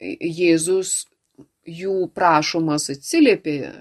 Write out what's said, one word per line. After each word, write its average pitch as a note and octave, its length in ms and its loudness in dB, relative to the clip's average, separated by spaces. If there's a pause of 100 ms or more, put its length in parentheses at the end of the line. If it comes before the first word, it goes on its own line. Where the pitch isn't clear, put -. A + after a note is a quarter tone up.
Jėzus E3+ 1040 -2 (540)
jų F3+ 500 -4
prašomas D#3 800 0
atsiliepė, F3+ 680 2 (240)